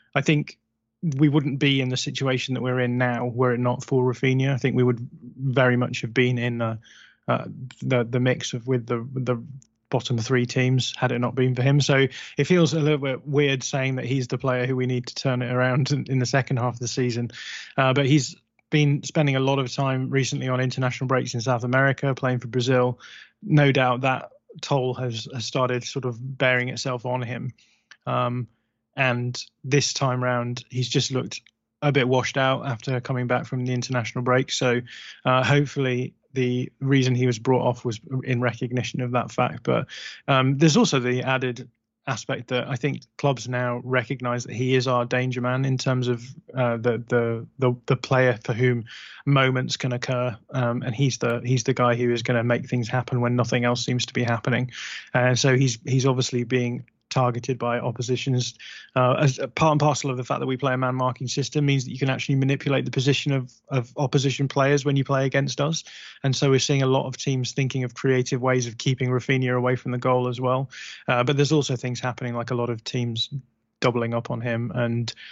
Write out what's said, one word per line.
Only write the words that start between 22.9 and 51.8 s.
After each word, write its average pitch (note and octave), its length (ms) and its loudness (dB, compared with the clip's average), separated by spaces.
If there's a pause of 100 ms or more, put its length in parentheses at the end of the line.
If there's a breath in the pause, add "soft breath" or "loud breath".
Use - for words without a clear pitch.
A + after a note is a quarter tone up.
No D3 280 6
doubt B2+ 300 2
that C3 300 -2 (300)
toll B2+ 340 0
has, A#2+ 360 -6
has A2+ 140 -6
started B2 380 0
sort C3+ 220 -6
of A#2+ 140 -4
bearing B2+ 500 0
itself B2 360 -6
on B2+ 160 -4
him. B2 320 -8 (540 soft breath)
Um, B2 400 -2 (480)
and B2 440 0 (240)
this C3+ 300 2
time B2+ 300 0
round, B2 460 -2
he's B2 200 -4
just C#3 220 0
looked - 300 -6 (420)
a D3 80 2
bit B2+ 160 2
washed B2+ 300 0
out C3+ 280 0
after B2+ 340 -4
coming B2 280 -4
back B2 180 0
from B2+ 200 -4
the B2+ 80 -2
international B2+ 500 -4
break. B2+ 280 2
So, A#2+ 300 0 (420 loud breath)
uh, B2+ 200 4
hopefully C3 720 0 (180)
the B2 460 0
reason C3 340 4
he B2+ 140 2
was A#2 100 2
brought A#2+ 260 2
off B2 220 0
was A2+ 140 -4 (240)
in B2 180 0
recognition B2 600 -2
of B2 100 -4
that B2 200 -2
fact. A#2+ 320 -2
But, B2+ 240 0 (400 loud breath)
um, C3+ 300 4
there's D#3 200 6
also F3+ 220 4
the B2 240 -2
added B2+ 460 -2 (380)
aspect B2 420 -6
that B2+ 180 -2
I C3+ 80 -4
think C#3 260 -4 (160)
clubs B2 300 0
now B2 360 -2
recognise B2 600 -2
that - 80 -14
he B2+ 220 0
is B2+ 120 2
our B2 180 2
danger B2+ 360 0
man B2+ 220 0
in C3+ 140 0
terms B2+ 300 0
of, A#2+ 160 -2 (320)
uh, A#2+ 220 0
the, A2+ 300 0
the, A#2 400 0 (120)
the, B2 160 2 (100)
the C3+ 100 2
player B2+ 480 2
for A#2+ 100 -2
whom A#2+ 320 0 (400 loud breath)
moments C3 520 2
can B2+ 160 -2
occur, B2 420 -4 (160)
um, B2 300 0
and A#2+ 140 -4
he's C#3 240 0
the, A#2+ 260 -2
he's B2+ 180 2
the C3+ 100 0
guy A#2+ 220 2